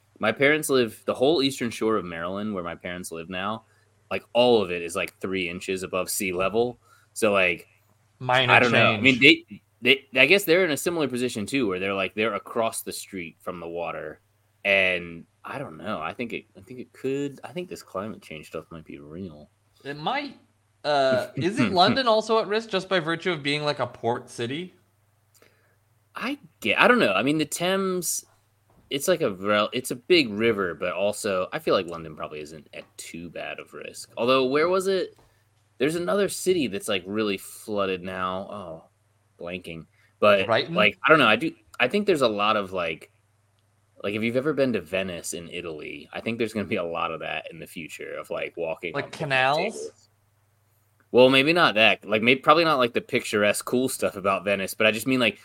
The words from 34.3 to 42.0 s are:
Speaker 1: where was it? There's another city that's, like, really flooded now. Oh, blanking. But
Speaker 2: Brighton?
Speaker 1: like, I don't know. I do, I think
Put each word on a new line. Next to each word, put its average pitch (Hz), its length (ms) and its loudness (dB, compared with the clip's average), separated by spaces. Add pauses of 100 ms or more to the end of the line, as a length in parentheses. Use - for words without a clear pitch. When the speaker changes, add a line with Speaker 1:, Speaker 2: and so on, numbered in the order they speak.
Speaker 1:
where 147 220 2
was 185 200 0
it? 190 300 -2 (600)
There's 151 180 0
another 180 340 0
city 175 380 0
that's, 98 220 -6
like, 95 160 -2
really 101 320 -2
flooded 95 640 -4
now. 92 480 -6
Oh, 87 320 -12 (600)
blanking. 85 420 -10 (340)
But 101 260 6
Speaker 2:
Brighton? 135 300 0
Speaker 1:
like, 107 300 4
I 139 40 4
don't 156 100 8
know. 123 80 6
I 110 100 6
do, 156 140 -4 (280)
I 123 80 2
think 202 180 -2